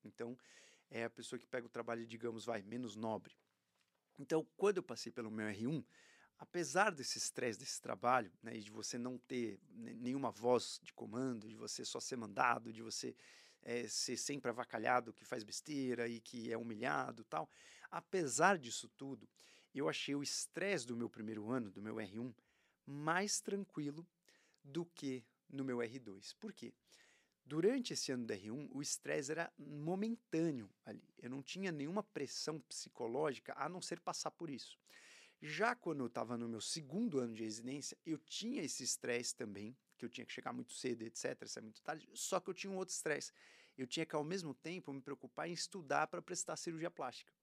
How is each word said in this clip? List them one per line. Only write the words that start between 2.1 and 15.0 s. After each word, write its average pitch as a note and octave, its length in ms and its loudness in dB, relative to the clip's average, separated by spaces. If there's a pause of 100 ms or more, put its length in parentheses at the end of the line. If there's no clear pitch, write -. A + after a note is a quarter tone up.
vai, A2+ 160 0
menos A2 340 -4
nobre. A2 420 -2 (800)
Então, D#3 380 4
quando G3 220 6
eu F3+ 60 0
passei - 280 -6
pelo A2+ 180 -4
meu G#2+ 180 0
R G#2+ 200 0
um, C#3+ 160 2 (540)
apesar F3+ 560 4
desse - 240 -2
estresse, A#2 420 0
desse - 220 -6
trabalho, A#2+ 500 4 (100)
né, A2+ 140 -6
e A2 60 -4
de G#2 100 -10
você A2 260 -4
não B2 200 -2
ter A#2 420 -2 (100)
ne-, A2+ 260 -10
nenhuma B2 360 0
voz A#2+ 500 4
de - 120 -18
comando, A2+ 560 -2
de A2 80 -10
você A2+ 260 -4
só - 160 -2
ser - 160 -2
mandado, A#2 560 4
de A2 100 -8
você, A2+ 320 -4 (480)
é, A#2+ 260 -2
ser B2 280 0
sempre C3+ 340 0
avacalhado, A#2 640 4